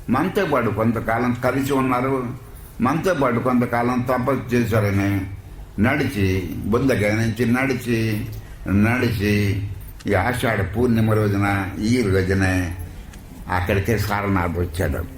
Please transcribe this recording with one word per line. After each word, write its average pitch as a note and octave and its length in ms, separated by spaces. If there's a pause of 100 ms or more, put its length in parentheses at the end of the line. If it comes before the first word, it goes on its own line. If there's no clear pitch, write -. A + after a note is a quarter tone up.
మనతో F3+ 360
పాటు B2+ 240
కొంతకాలం A2+ 640
కలిసి C3+ 400
ఉన్నారు, C3 420 (640)
మనతో D#3 320
పాటు B2+ 260
కొంతకాలం A#2+ 640
తపస్సు B2 540
చేశారని G2+ 540 (720)
నడిచి, G2 760 (100)
బుద్ధగయ G#2+ 480
నుంచి A2+ 400
నడిచి, A#2 720 (420)
నడిచి G#2 680 (760)
ఈ G2+ 60
ఆషాఢ A2 460 (180)
పూర్ణిమ A2+ 340
రోజున, G2+ 580 (100)
ఈ A#2 220
రోజునే F#2+ 760 (680)
అక్కడికే F#2+ 500
సారనాథ్ G2 600
వచ్చాడు. E2+ 440 (160)